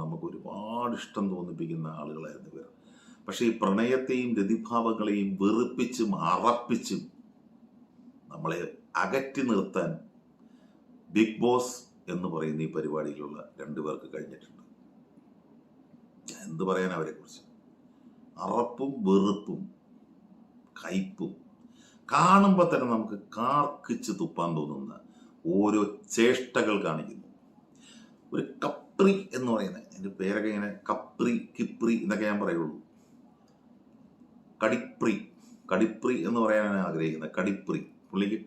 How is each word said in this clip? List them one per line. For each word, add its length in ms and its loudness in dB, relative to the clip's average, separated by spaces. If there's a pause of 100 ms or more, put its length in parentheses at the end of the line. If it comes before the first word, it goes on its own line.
നമുക്ക് 280 -8
ഒരുപാട് 680 -6
ഇഷ്ടം 320 -6
തോന്നിപ്പിക്കുന്ന 540 -6 (140)
ആളുകളായിരുന്നു 540 -12
ഇവർ. 120 -16 (600)
പക്ഷേ 220 -4
ഈ 20 6 (120)
പ്രണയത്തെയും 760 2
രതിഭാവങ്ങളെയും 880 0 (120)
വെറുപ്പിച്ചും 720 2 (200)
അറപ്പിച്ചും 680 0 (1300)
നമ്മളെ 280 -4 (440)
അകറ്റി 480 -2
നിർത്താൻ 400 0 (1300)
ബിഗ് 260 4
ബോസ് 320 4 (380)
എന്ന് 220 -4
പറയുന്ന 320 -4
ഈ 100 -4
പരിപാടിയിലുള്ള 640 -6 (220)
രണ്ടുപേർക്ക് 540 -8
കഴിഞ്ഞിട്ടുണ്ട്. 480 -14 (1700)
ഞാൻ 180 -18
എന്ത് 220 -6
പറയാൻ 260 0
അവരെക്കുറിച്ച്? 440 -8 (1040)
അറപ്പും 460 0 (180)
വെറുപ്പും 520 4 (1200)
കയ്പും, 500 -4 (800)
കാണുമ്പോൾ 600 8
തന്നെ 120 2 (100)
നമുക്ക് 200 -4 (220)
കാർക്കിച്ച് 840 0
തുപ്പാൻ 380 -2
തോന്നുന്ന 340 -6 (640)
ഓരോ 240 4 (360)
ചേഷ്ടകൾ 600 4 (100)
കാണിക്കുന്നു. 420 -6 (1040)
ഒരു 100 -2 (220)
കപ്രി 500 4 (220)
എന്ന് 180 -2
പറയുന്ന, 240 -2 (180)
എൻ്റെ 140 -10 (100)
പേരൊക്കെ 340 0
ഇങ്ങനെ 160 -4 (200)
കപ്രി, 440 -2 (220)
കിപ്രി 380 0 (100)
എന്നൊക്കെ 280 0
ഞാൻ 120 -2
പറയുള്ളൂ. 320 -2 (1900)
കടിപ്രി, 520 2 (560)
കടിപ്രി 440 2 (140)
എന്ന് 140 0
പറയാനാണ് 440 4
ആഗ്രഹിക്കുന്നത്. 520 -2
കടിപ്രി, 420 -2 (280)
പുള്ളിക്ക് 380 0